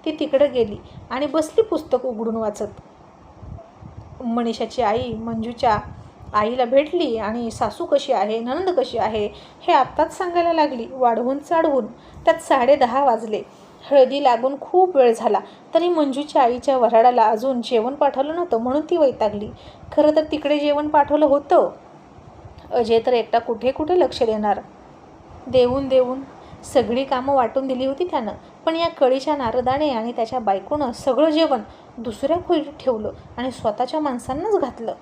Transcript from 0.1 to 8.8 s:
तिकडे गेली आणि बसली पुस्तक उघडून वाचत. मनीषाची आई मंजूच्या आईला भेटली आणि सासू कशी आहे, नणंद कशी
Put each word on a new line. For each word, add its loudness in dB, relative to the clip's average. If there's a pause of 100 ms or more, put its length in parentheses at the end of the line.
तिकडे 2
गेली -2 (340)
आणि -4
बसली 0
पुस्तक -2
उघडून -4
वाचत. -6 (1400)
मनीषाची -4
आई -2
मंजूच्या -2 (560)
आईला 0
भेटली 2
आणि -6
सासू -4
कशी 0
आहे, 0
नणंद -4
कशी -2